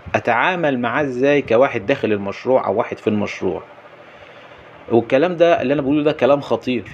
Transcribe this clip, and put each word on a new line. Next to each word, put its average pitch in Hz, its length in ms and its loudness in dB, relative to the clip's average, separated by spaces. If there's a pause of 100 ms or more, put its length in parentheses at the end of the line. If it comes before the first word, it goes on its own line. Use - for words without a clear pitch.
(140)
اتعامل 139 640 0
معاه 123 240 -2
ازاي 139 400 2
كواحد 120 440 2
داخل 120 260 0
المشروع 101 540 -2
او 98 80 -2
واحد 107 240 -4
في - 120 -2
المشروع؟ 95 520 -4 (1300)
والكلام 135 440 2
ده 170 260 4
اللي 127 120 0
انا 151 80 -2
بقوله 147 200 0
ده 147 100 2
كلام 143 280 2
خطير 117 540 -4